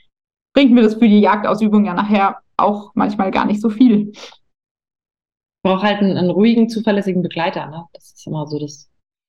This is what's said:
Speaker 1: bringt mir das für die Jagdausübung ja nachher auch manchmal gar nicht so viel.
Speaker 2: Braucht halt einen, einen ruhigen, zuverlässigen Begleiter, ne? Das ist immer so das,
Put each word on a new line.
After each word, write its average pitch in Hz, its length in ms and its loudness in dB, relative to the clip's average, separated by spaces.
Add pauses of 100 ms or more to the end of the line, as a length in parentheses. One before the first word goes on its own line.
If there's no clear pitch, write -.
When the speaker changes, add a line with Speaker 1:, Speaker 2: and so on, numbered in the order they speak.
(540)
Speaker 1:
bringt 269 180 4
mir 240 100 6
das 214 120 2
für 233 140 2
die 208 120 6
Jagdausübung 208 640 0
ja 180 100 -4
nachher 196 440 -2 (180)
auch 208 380 -2
manchmal - 360 -2
gar - 140 -2
nicht 208 160 -2
so 226 100 -2
viel. 208 420 2 (1500)
Speaker 2:
Braucht 190 180 0
halt 208 160 0
einen, 190 180 0
einen 175 140 0
ruhigen, 226 380 2
zuverlässigen 202 540 -2
Begleiter, 165 440 -6
ne? 160 260 -16
Das - 220 -20
ist - 120 -20
immer 156 200 -8
so 147 140 -8
das, 147 280 -14 (400)